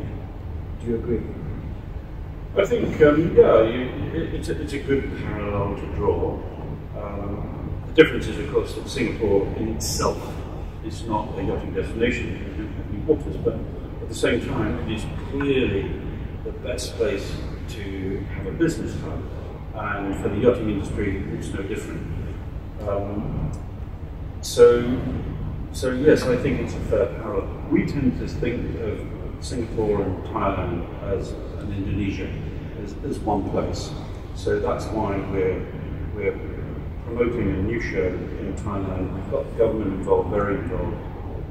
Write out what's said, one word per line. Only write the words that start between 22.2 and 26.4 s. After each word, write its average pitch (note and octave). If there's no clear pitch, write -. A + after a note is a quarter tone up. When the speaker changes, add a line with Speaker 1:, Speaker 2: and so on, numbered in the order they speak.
Speaker 2:
Um, G2+
so, A#2+
so B2+
yes, C#3
I B2+
think C3